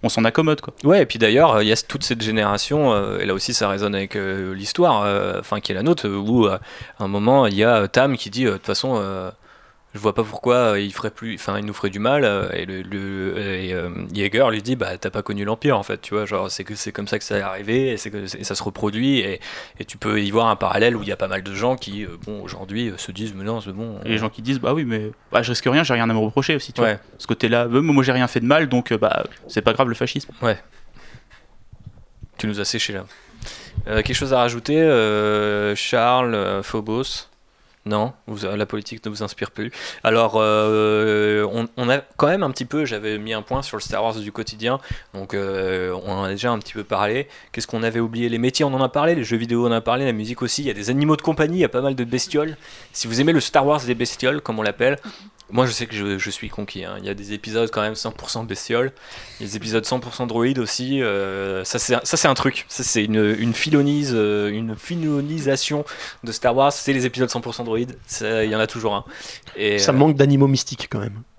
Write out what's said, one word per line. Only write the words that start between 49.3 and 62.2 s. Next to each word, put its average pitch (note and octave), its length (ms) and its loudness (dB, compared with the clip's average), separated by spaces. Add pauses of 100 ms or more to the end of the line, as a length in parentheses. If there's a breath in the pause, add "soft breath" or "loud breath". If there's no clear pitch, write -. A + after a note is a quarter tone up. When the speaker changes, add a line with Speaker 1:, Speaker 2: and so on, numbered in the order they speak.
Speaker 2:
vidéo, A#2 300 2
on - 20 4
en A#2 40 2
a A2+ 80 2
parlé, B2 240 0
la B2+ 80 0
musique A2 300 -6
aussi, B2+ 200 -2
il C#3+ 40 -4
y B2+ 40 -2
a G#2+ 40 -2
des G#2 160 -6
animaux D3 240 4
de - 80 -4
compagnie, D#3+ 360 0
il - 20 4
y E3+ 40 6
a B2+ 40 2
pas B2+ 120 0
mal C#3 140 0
de C3 100 -4
bestioles. D3 520 -2 (360 loud breath)
Si - 140 -6
vous A2+ 140 0
aimez D3+ 120 4
le D#3 80 4
Star C#3 240 2
Wars D3 180 2
des B2 120 0
bestioles, B2+ 460 -2
comme A2 180 -6
on A2+ 40 -2
l'appelle, A#2+ 360 0 (500 loud breath)
moi B2 160 2
je B2 60 0
sais A2+ 160 -4
que A2 80 -12
je, G2+ 240 -2
je G2+ 120 -6
suis - 180 -10
conquis, G2 360 -10
hein. F#2 140 -10
Il G2 60 -14
y G2 40 -6
a G2+ 60 -4
des G2+ 180 -12
épisodes A2 380 -2
quand A2 100 -4
même A2 140 -2
cent A2 160 -6
pour - 200 -12
cent A2+ 120 -4
bestioles, A#2 480 -2 (480 loud breath)
il A2 80 -10
y - 20 -8
a - 40 -8
des G#2+ 40 -6
épisodes A2 300 -2
cent B2+ 140 -2
pour A#2+ 120 -12
cent B2 140 -4
droïdes A#2 320 2
aussi, B2+ 460 -2
euh... G2 580 -2
ça, A#2 160 -4
c'est, B2 160 2 (100)
ça - 120 0
c'est E3 100 4